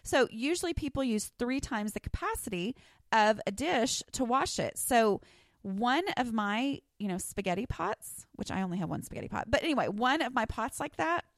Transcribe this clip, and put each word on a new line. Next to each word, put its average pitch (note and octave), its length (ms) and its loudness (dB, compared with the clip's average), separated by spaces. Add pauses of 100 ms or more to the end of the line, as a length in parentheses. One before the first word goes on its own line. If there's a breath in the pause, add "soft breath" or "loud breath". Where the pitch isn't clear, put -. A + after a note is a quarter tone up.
So - 260 4
usually E4 460 -2
people C#4 280 -2
use A3 360 0
three B3+ 200 0
times G#3+ 340 -4
the G#3 60 -6
capacity A#3+ 760 -4 (360 soft breath)
of G#3+ 360 6
a G#3 40 0
dish C4 600 0
to C4 120 0
wash C4 360 2
it. - 180 -2
So A3+ 440 4 (420 soft breath)
one A#3+ 440 0 (100)
of B3 160 0
my, A3 480 -2 (180)
you G3+ 80 -2
know, F#3 100 0
spaghetti F#3+ 480 -2
pots, - 680 -6
which - 180 -8
I F#3+ 100 0
only F#3+ 160 -2
have E3 120 -2
one D#3 120 -4
spaghetti - 260 -10
pot, - 220 -4
but C4+ 140 2
anyway, A#3+ 240 2
one B3 340 2
of C4 120 -2
my A#3 120 0
pots - 340 -6
like - 180 -6
that D#4+ 280 0 (120)